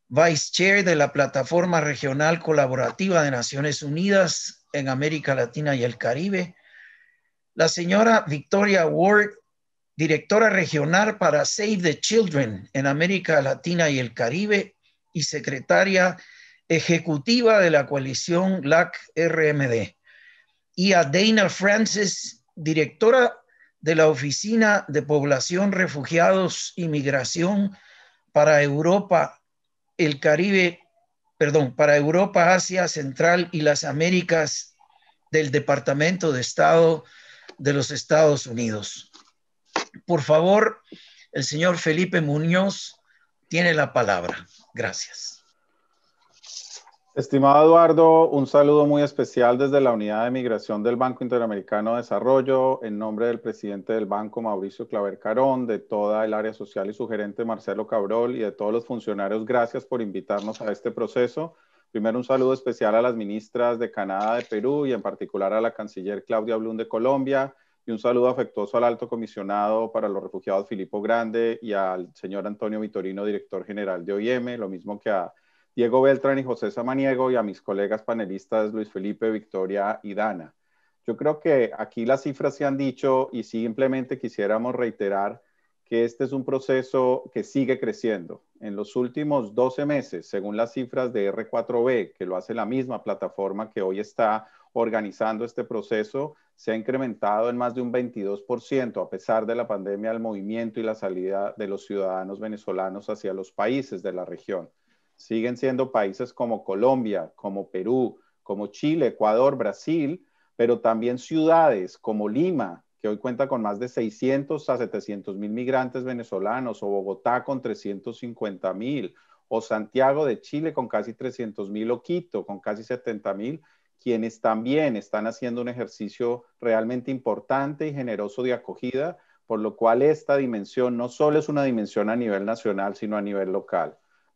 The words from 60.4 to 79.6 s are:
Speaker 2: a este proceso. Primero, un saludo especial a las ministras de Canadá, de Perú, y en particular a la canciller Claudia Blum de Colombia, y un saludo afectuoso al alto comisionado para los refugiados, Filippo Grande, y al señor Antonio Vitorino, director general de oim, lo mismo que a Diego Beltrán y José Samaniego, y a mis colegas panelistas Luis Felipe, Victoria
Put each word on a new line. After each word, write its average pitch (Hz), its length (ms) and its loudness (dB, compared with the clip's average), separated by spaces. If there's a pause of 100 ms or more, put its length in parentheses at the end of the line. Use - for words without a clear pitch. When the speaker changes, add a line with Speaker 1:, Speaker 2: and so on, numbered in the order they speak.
Speaker 2:
a 110 120 -4
este 104 180 -6
proceso. 120 640 -2 (380)
Primero, 113 260 -2
un 127 60 -4
saludo 131 280 2
especial 117 440 0
a 117 80 6
las 123 100 0
ministras 113 640 -2
de 113 140 -4
Canadá, 101 460 -2
de 123 80 -6
Perú, 135 420 -2
y 131 60 -2
en 104 100 -6
particular 98 500 -4
a 110 80 0
la 113 100 0
canciller 101 540 -10
Claudia 113 300 -2
Blum 110 220 -6
de 113 100 -6
Colombia, 135 680 -2 (300)
y 120 60 -8
un 110 80 -6
saludo 123 280 2
afectuoso 113 500 -4
al 117 80 2
alto 117 220 -2
comisionado 107 840 -4
para 107 180 -4
los 95 140 -6
refugiados, 98 440 -4
Filippo 104 320 -8
Grande, 113 640 -2
y 110 120 -8
al 92 420 -4
señor 98 320 -8
Antonio 107 320 -6
Vitorino, 98 440 -8
director 101 440 -6
general 98 360 -6
de 95 100 -6
oim, 120 440 -4
lo 107 100 -8
mismo 95 320 -12
que 110 120 -4
a 92 200 -2 (440)
Diego 120 260 4
Beltrán 135 360 4
y 135 60 -4
José 117 260 -4
Samaniego, 131 640 -2
y 123 40 2
a 117 60 2
mis 101 200 -6
colegas 101 420 -2
panelistas 107 680 -4
Luis 107 180 -8
Felipe, 104 400 -4
Victoria 101 720 -4